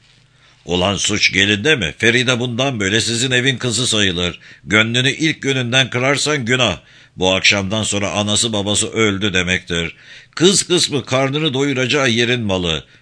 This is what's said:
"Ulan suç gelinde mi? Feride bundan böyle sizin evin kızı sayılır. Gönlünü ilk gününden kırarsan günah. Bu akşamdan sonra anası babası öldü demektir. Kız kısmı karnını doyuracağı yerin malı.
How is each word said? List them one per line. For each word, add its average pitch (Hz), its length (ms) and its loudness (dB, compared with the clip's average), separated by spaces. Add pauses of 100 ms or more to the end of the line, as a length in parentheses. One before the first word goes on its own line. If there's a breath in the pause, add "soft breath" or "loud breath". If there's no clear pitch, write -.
(640 soft breath)
"Ulan 90 320 0
suç - 360 0
gelinde 104 440 2
mi? 82 220 -4
Feride 120 400 2
bundan 123 420 -4
böyle 98 200 0
sizin 117 300 -2
evin 123 260 2
kızı 120 300 -2
sayılır. 90 540 0 (240 loud breath)
Gönlünü 113 460 2
ilk 147 320 -2
gününden 131 480 0
kırarsan 135 540 -2
günah. 117 340 0 (380 loud breath)
Bu 92 180 2
akşamdan 98 480 0
sonra 98 280 -2
anası 107 420 -2
babası 101 380 -2
öldü 104 420 0
demektir. 87 640 -2 (380 loud breath)
Kız 180 280 4
kısmı 147 420 0
karnını 135 500 0
doyuracağı 135 560 0
yerin 120 300 2
malı. 90 440 -2 (180 soft breath)